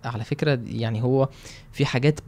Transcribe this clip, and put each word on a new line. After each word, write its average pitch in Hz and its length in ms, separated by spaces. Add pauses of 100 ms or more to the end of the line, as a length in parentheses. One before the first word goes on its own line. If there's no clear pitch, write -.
على 120 180
فكرة، 139 420
يعني، 113 380
هو 135 260 (420)
في 135 140
حاجات 139 420